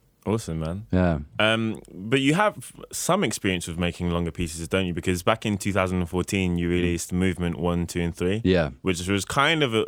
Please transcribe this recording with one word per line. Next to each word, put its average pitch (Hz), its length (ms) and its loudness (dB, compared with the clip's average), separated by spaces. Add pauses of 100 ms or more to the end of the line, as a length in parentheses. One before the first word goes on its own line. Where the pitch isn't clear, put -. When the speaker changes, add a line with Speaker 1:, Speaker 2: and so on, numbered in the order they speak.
(260)
Speaker 1:
Awesome, 92 340 -2
man. 90 300 -4
Speaker 2:
Yeah. 90 280 4 (200)
Speaker 1:
Um, 110 420 2 (120)
but 113 280 0
you 135 140 4
have 196 380 -2 (180)
some - 340 0
experience 95 440 0
with 82 100 -6
making 87 320 0
longer 85 200 0
pieces, 82 380 -6
don't 95 180 0
you? 87 80 -2
Because 87 280 0
back 113 220 0
in 104 140 0
two 101 140 -2
thousand 92 260 2
and 87 100 0
fourteen, 90 480 0
you 85 120 0
Speaker 2:
Mm. - 40 0
Speaker 1:
released 87 400 0
Movement 87 460 0
One, 87 280 0
Two, 87 140 -4
and 85 160 -2
Three, 95 260 -2
Speaker 2:
Yeah. 87 280 4 (100)
Speaker 1:
which 90 260 -2
was 98 200 0
kind 151 360 2
of 120 120 0
a, 110 140 4